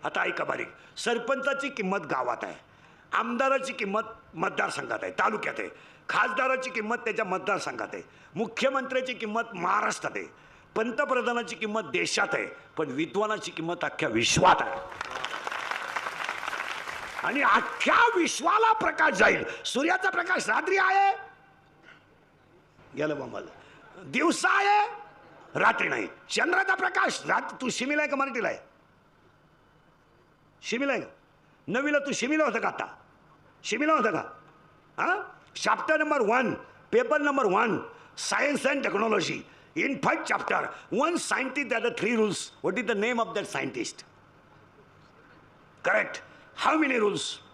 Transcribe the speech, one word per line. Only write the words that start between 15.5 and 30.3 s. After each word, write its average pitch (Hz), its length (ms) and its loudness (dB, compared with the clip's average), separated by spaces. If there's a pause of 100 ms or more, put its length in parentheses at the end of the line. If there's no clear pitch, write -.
आणि 254 160 0
अख्ख्या 269 720 4
विश्वाला 370 560 4
प्रकाश 339 400 2
जाईल. - 320 4 (200)
सूर्याचा 370 460 2
प्रकाश 349 380 0
रात्री 311 280 2
आहे, 392 400 6 (1800)
गेलं 151 220 -2
बोंबाला. 113 320 -10 (540)
दिवसा 294 440 2
आहे, 403 400 4 (680)
रात्री 196 340 2
नाही. 120 180 -2
चंद्राचा 359 680 0
प्रकाश 370 520 0
रात-, 233 340 -2
तू 254 80 -2
शिमीला 294 340 0
आहे 294 80 -2
का 277 60 -2
मराठीला 247 320 -2
आहे? 110 100 -4 (2000)